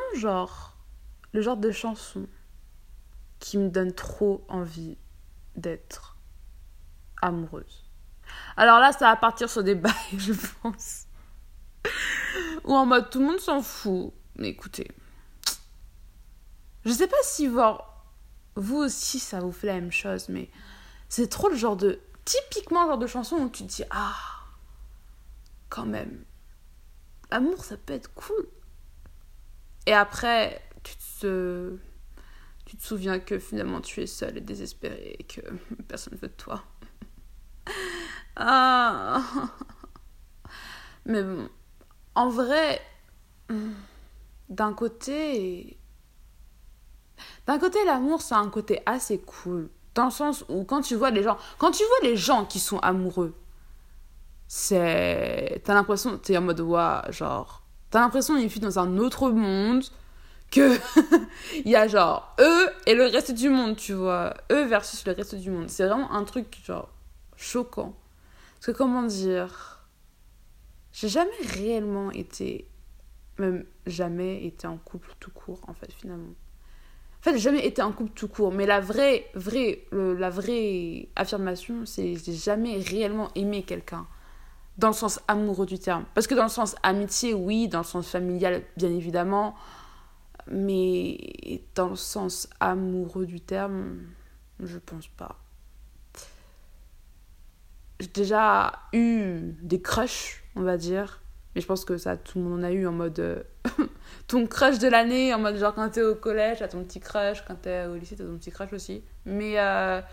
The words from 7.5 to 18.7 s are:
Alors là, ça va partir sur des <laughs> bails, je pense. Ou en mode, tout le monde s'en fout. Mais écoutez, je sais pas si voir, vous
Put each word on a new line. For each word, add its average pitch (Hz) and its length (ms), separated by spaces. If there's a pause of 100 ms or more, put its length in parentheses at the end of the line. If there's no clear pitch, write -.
Alors 233 240
là, 269 120
ça 277 140
va 226 100
partir 233 320
sur 214 140
des 196 120
<laughs> - 20
bails, 202 180 (240)
je 196 140 (300)
pense. - 440 (1600)
Ou 277 100
en 269 120
mode, 247 240
tout 254 100
le 277 60
monde 359 140
s'en 285 220
fout. - 500 (240)
Mais 104 120
écoutez, - 420 (1900)
je 226 80
sais 349 160
pas 539 140
si - 240
voir, 233 580 (520)
vous 208 200